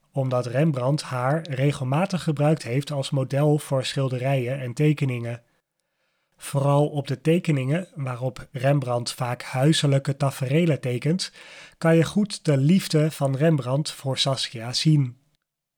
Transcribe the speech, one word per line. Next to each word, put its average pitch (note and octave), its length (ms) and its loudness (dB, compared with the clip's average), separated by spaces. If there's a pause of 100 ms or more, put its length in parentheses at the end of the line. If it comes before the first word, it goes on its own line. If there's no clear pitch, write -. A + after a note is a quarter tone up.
(120)
omdat B2+ 340 -2
Rembrandt C3+ 560 0
haar C3+ 480 -2
regelmatig C#3+ 720 -2
gebruikt D3 400 0
heeft B2+ 300 -4
als C#3 180 -6
model C#3+ 480 2
voor C3+ 260 -2
schilderijen C3 760 -2
en B2 140 -8
tekeningen. B2+ 680 0 (920)
Vooral C#3+ 520 0
op C#3+ 180 -4
de C3+ 140 -4
tekeningen, D#3+ 760 0
waarop B2+ 580 -6
Rembrandt B2 640 0
vaak B2 280 -6
huiselijke C#3 760 2
taferelen C#3 640 0
tekent, C3 520 -2 (460)
kan E3 180 4
je D#3+ 80 6
goed - 400 -2
de D3 120 4
liefde D#3 540 4
van C#3 260 -2
Rembrandt C#3+ 560 2
voor C3 260 -6
Saskia B2 540 -4
zien. C#3 440 2 (600)